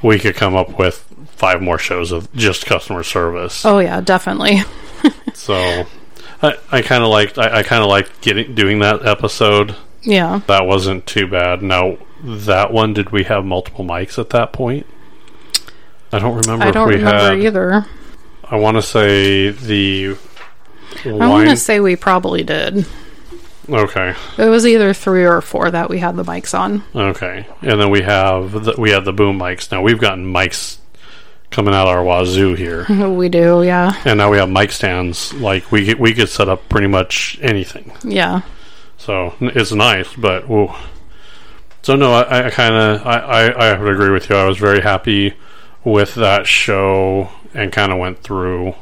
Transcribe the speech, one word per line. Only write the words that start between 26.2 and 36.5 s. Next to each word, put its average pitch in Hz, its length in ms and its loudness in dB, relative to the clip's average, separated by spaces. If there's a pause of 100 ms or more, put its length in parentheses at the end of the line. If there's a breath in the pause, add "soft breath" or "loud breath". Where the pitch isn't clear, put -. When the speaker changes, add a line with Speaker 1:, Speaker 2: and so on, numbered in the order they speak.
Speaker 2:
mics 170 340 -6
on. 202 260 -2 (120)
Speaker 1:
Okay. 95 500 -4 (160)
And 117 200 0
then 101 80 4
we 101 120 4
have 95 500 2 (120)
the, 113 140 0
we 110 140 4
had 98 140 4
the 95 80 -2
boom 101 260 2
mics. 90 320 -6
Now, 95 100 -4
we've 110 180 2
gotten 95 320 -2
mics 90 460 -2 (720 soft breath)
coming 101 240 2
out 95 140 4
our 90 160 2
wazoo 90 520 2
here. 85 320 -6
Speaker 2:
<laughs> 196 220 2
We 180 200 0
do, 175 340 6
yeah. 180 300 2 (120)
Speaker 1:
And 113 120 4
now 104 140 6
we 101 60 6
have 95 120 4
mic 98 220 2
stands. 90 600 -4
Like, 98 380 -2
we 104 140 2
get, 110 140 0
we 117 140 4
could 110 160 0
set 101 200 0
up 92 200 -2